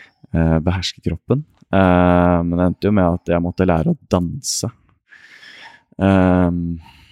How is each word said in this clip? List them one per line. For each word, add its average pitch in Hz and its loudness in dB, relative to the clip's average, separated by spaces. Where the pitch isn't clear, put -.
Eh, 82 2
beherske 90 -4
kroppen. 113 -4
Eh, 90 2
men 87 -2
det 90 0
endte 85 -4
jo 101 0
med 101 2
at 87 -2
jeg 85 -2
måtte 90 -2
lære 82 0
å 85 -2
danse. 90 -4
Ehm, 90 2